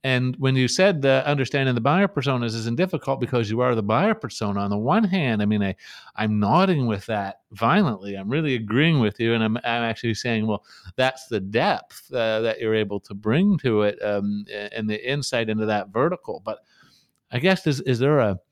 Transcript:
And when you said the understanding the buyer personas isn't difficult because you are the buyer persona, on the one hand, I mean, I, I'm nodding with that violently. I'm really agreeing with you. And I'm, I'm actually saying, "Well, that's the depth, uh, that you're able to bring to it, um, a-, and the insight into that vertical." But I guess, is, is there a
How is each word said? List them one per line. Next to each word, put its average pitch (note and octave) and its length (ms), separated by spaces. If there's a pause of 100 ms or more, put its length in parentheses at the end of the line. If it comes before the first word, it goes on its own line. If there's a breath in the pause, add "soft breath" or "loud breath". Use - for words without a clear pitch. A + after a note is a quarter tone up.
And B2+ 340
when C3 180
you B2+ 120
said F#3 340
the C3+ 240
understanding C3+ 480
the A#2+ 80
buyer E3+ 260
personas B2 460
isn't A#2 220
difficult D#3+ 440
because A#2 300
you A2+ 120
are B2 120
the A2 80
buyer C#3+ 320
persona, G#2 460
on G2+ 100
the G2+ 80
one D#3+ 260
hand, D3 380
I G#2 40
mean, G#2 180
I, F#2+ 120 (400 loud breath)
I'm G#2+ 240
nodding D3 460
with G#2 220
that G2+ 340 (120)
violently. A2+ 640
I'm G2 140
really D3 240
agreeing B2+ 460
with G#2 200
you. A#2 140
And A2+ 100
I'm, A2 140
I'm - 60 (200)
actually A2+ 300
saying, A2+ 320
"Well, G#2+ 180 (320 loud breath)
that's C3 320
the A2 120
depth, A#2+ 760
uh, A2 280
that A2+ 180
you're A2 160
able G2+ 240
to - 160
bring D3 440
to A2 220
it, G#2 220
um, G#2 440
a-, G#2 300
and G#2+ 100
the A2 240
insight B2 380
into A2 160
that G2+ 240
vertical." B2 560
But - 140 (720 soft breath)
I B2+ 80
guess, F#3 260
is, D3 160
is B2+ 160
there C#3 220
a G2+ 200 (120)